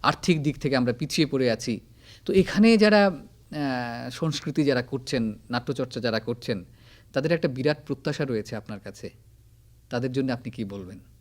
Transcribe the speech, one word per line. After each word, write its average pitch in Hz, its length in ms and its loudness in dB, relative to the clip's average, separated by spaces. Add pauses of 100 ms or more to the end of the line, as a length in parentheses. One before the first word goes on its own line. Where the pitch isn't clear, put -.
আর্থিক 180 400 2
দিক 143 160 -2
থেকে 135 160 0
আমরা 123 180 2
পিছিয়ে 147 320 0
পড়ে 131 260 2
আছি। 110 280 -2 (460)
তো - 80 -2
এখানে 214 440 6
যারা, 208 300 8
আহ, 123 1000 -6
সংস্কৃতি 147 540 -2
যারা 135 180 4
করছেন, 123 580 -4 (100)
নাট্যচর্চা 123 500 -4
যারা 113 200 0
করছেন, 117 460 -6 (480)
তাদের 143 180 0
একটা 165 160 0
বিরাট 139 400 -2
প্রত্যাশা 147 380 -4
রয়েছে 117 300 -4
আপনার 107 240 -10
কাছে। 101 300 -14 (800)
তাদের 127 220 -2
জন্য 131 200 0
আপনি 123 200 -6
কি 113 140 -8
বলবেন? 98 440 -14 (100)